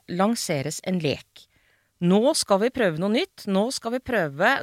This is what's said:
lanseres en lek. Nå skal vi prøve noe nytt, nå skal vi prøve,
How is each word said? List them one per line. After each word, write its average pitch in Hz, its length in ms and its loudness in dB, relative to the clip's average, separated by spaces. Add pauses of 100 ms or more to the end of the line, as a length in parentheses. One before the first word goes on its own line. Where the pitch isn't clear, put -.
lanseres 180 760 -2
en 185 140 -2
lek. - 480 -4 (560)
Nå 214 340 4
skal - 220 2
vi 220 100 0
prøve 185 300 0
noe 190 100 0
nytt, 269 380 -2
nå 208 260 0
skal 226 200 -8
vi 254 80 -4
prøve, 196 640 0